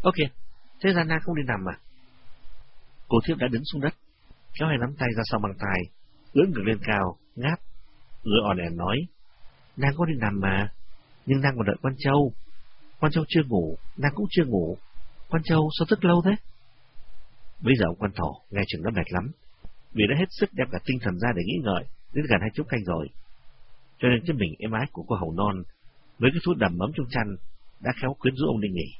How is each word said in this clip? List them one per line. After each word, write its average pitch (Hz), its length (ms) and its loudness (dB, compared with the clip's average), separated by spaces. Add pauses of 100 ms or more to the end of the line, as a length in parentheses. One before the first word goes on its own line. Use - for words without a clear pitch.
"Ơ 180 140 4
kìa, 147 140 2 (540)
thế 190 100 4
Gianna 160 300 2
không 170 120 0
đi 147 80 0
nằm 120 160 0 (100)
à?" 85 60 -6 (1300)
Cô 117 180 6
thiếp 160 120 0
đã 123 100 0
đứng 127 180 -2
xuống 143 160 -6
đất, 143 120 0 (680)
kéo 156 80 0
hai 151 100 2
nắm 123 220 -2
tay 127 180 2
ra 113 140 0
sau 113 80 2
mang 101 200 -2
tai, 95 200 0 (540)
ưỡn 180 180 6
ngực 120 140 -2
lên 110 180 2
cao, 98 340 0 (180)
ngáp, 139 240 -2 (640)
rồi 110 200 4
òn 98 140 4
ẻn 85 200 -2
nói: 92 200 0 (800)
"Nàng 139 200 4
có 170 80 2
đi 156 120 2
nằm 101 220 0
mà, 98 280 2 (580)
nhưng 135 160 4
nàng 139 160 4
còn 110 80 2
đợi 98 160 2
Quan 131 160 -2
Châu. 135 360 4 (680)
Quan - 120 4
Châu 160 160 2
chưa 165 200 4
ngủ, 85 300 0 (200)
nàng 143 180 2
cũng 208 140 0
chưa 170 160 4
ngủ. 92 320 0 (520)
Quan 160 140 2
Châu 156 260 4 (100)
sao 170 100 2
thức 208 160 4
lâu 175 200 8
thế?" 190 60 6 (1300)
Bây 127 120 6
giờ 107 100 4
ông 85 140 0
Quan 101 160 -2
Thọ 80 160 -2 (180)
nghe 101 180 -2
chừng 82 160 -6
đã 104 80 -2
mệt 95 200 -2
lắm, 92 200 -4 (600)
vì 110 180 2
đã 135 100 2
hết 185 100 2
sức - 240 0
đem 127 180 -2
cả 92 140 -2
tinh 131 160 0
thần 90 180 -2
ra 117 160 2
để 87 100 -2
nghĩ 139 180 -2
ngợi 95 200 0 (300)
đến 147 160 0
gần 98 120 4
hai 107 120 0
chục 151 160 -4
canh 113 140 -2
rồi, 82 260 -2 (880)
cho 123 80 4
nên 123 200 4
cái 165 80 0
mình 95 240 0
êm 110 120 -4
ái 113 200 -2
của - 160 -10
cô 120 80 0
hầu 87 160 -4
non 92 320 0 (560)
với 131 140 6
cái 170 120 0
thú 175 80 2
đầm 92 260 2
ấm 107 160 0
trong 143 140 -2
chăn 104 260 -2 (440)
đã 123 120 -2 (100)
khéo 135 180 -2
quyến 131 160 2
rũ 139 120 0
ông 120 140 0
đi 104 80 -2
nghỉ. 87 180 -4 (120)